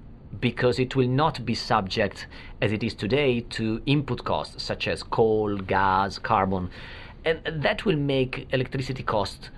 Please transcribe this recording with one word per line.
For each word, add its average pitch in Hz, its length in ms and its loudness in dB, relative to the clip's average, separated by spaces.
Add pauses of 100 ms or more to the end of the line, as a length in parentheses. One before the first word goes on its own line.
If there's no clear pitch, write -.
(400)
because 120 400 2
it 127 160 0
will 127 120 4
not 131 380 2
be 117 80 0
subject, 104 720 0 (340)
as 107 120 2
it 107 120 0
is 110 120 -2
today, 123 460 2
to 113 440 -2
input 135 380 2
costs - 400 -2
such - 240 -4
as 87 160 -2
coal, 107 540 2
gas, 95 600 2
carbon. 95 500 2 (580)
And 160 160 0 (200)
that 208 240 0
will 170 120 4
make 135 540 0
electricity 131 520 -2
costs - 540 -2